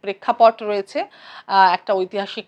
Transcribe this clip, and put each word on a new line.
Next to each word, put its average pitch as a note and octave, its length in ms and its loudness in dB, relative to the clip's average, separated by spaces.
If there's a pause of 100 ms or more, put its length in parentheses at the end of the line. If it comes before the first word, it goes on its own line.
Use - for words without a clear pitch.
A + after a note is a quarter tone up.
প্রেক্ষাপট A3+ 640 0
রয়েছে, G#3 420 -6 (420)
আহ, F#3+ 260 4
একটা F3+ 200 -4
ঐতিহাসিক G3 540 -6